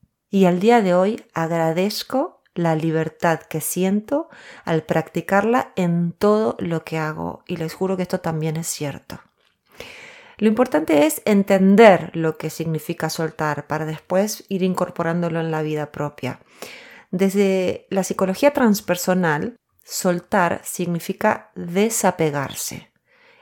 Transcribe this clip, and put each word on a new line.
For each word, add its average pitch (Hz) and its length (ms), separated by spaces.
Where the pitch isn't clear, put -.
Y 196 160
al 175 140
día 226 220
de 185 120
hoy 196 400
agradezco 170 1120
la 165 220
libertad 160 640
que - 220
siento 208 680
al 160 180
practicarla 196 920
en 170 340
todo 214 480
lo 165 240
que 160 140
hago. 160 500
Y 180 100
les 160 160
juro 190 220
que 180 80
esto 185 160
también 156 380
es 165 100
cierto. - 520
Lo 208 120
importante 294 560
es 311 180
entender 196 880
lo 160 240
que 156 120
significa 160 600
soltar 156 580
para 156 180
después 185 640
ir 185 140
incorporándolo 170 760
en 165 100
la 156 120
vida 151 320
propia. - 460
Desde 190 800
la 190 140
psicología 190 480
transpersonal, 180 1080
soltar 175 800
significa 185 920
desapegarse. 175 1400